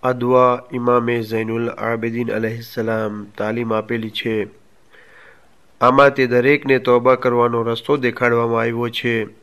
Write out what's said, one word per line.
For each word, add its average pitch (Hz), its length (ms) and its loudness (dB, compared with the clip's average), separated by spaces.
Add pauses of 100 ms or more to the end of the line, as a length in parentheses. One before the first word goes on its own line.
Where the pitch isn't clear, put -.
આ 127 80 0
દુઆ 123 480 4 (140)
ઇમામે 120 480 0
ઝૈનુલ 113 480 -4
આબિદીન 117 600 -4
અલૈહિસ્સલામ 110 960 -6 (100)
તાલીમ 113 360 -4
આપેલી 110 360 -4
છે. 107 380 -4 (1300)
આમાં 135 340 6
તે 131 120 2
દરેકને 131 520 2
તૌબા 123 360 4
કરવાનો 120 480 0
રસ્તો 117 340 -2
દેખાડવામાં 117 640 0
આવ્યો 117 280 -2
છે 113 380 -4 (160)